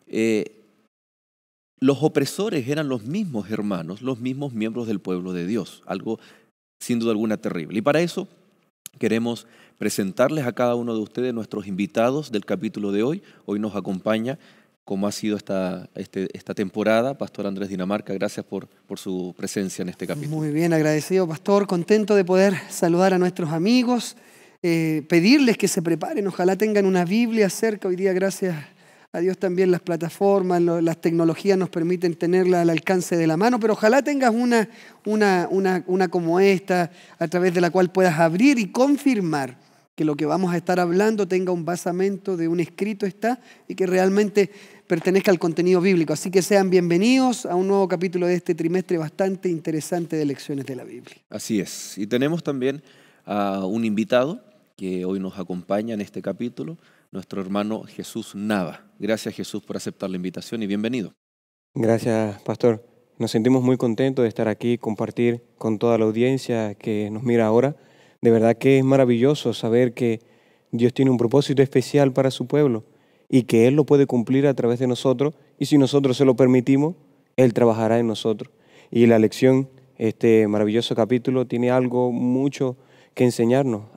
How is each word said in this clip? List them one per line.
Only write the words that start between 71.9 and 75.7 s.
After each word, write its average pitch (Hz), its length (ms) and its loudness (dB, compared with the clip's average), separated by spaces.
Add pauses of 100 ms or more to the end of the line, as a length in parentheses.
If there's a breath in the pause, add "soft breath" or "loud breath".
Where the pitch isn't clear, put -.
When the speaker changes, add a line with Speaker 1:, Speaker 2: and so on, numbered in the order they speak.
Speaker 3:
para 135 160 2
su - 160 -6
pueblo 127 400 0 (420 soft breath)
y 131 160 4
que 113 240 4
Él 135 60 4
lo 151 100 4
puede 139 220 4
cumplir 131 400 0
a 139 80 2
través 120 240 0
de 131 80 -2
nosotros, 135 480 0 (240 soft breath)
y 143 80 -4
si 147 140 4